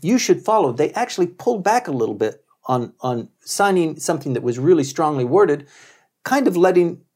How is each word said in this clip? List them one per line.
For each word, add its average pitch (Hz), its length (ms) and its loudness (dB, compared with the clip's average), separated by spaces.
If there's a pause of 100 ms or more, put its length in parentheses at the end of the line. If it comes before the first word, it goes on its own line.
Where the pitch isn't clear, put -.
you 220 160 2
should 175 240 0
follow." 202 300 2
They 139 220 -2
actually 214 340 -2
pulled 196 380 -4
back 226 240 0
a - 20 -6
little 110 240 -2
bit 107 300 -4 (180)
on, 123 380 -2
on 120 260 -4 (140)
signing 180 580 0
something 143 360 -4
that 120 80 -4
was 120 140 -4
really 147 280 4
strongly 147 400 -2
worded, 147 420 2 (560)
kind 269 240 0
of 180 80 2
letting 175 460 2 (140)